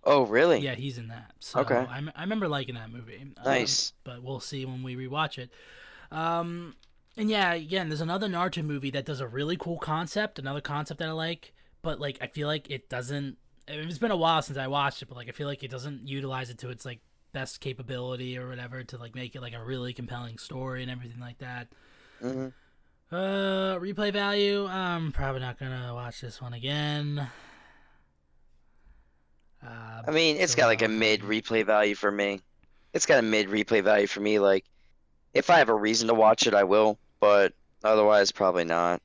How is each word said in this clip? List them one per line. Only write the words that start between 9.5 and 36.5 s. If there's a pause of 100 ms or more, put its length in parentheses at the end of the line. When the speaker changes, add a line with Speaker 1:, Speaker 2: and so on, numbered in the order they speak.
Speaker 2:
cool
concept,
another
concept
that
I
like. (280)
But,
like,
I
feel
like
it
doesn't, (300)
I
mean,
it's
been
a
while
since
I
watched
it,
but,
like,
I
feel
like
it
doesn't
utilize
it
to
its,
like, (320)
best
capability
or
whatever
to,
like,
make
it,
like,
a
really
compelling
story
and
everything
like
that. (540)
Speaker 1:
Mm-hmm. (640)
Speaker 2:
Uh,
replay
value.
I'm
probably
not
gonna
watch
this
one
again. (2250)
Uh,
Speaker 1:
I
mean,
it's
Speaker 2:
so
Speaker 1:
got,
like,
a
Speaker 2:
off.
Speaker 1:
mid
replay
value
for
me. (520)
It's
got
a
mid
replay
value
for
me.
Like, (720)
if
I
have
a
reason
to
watch
it,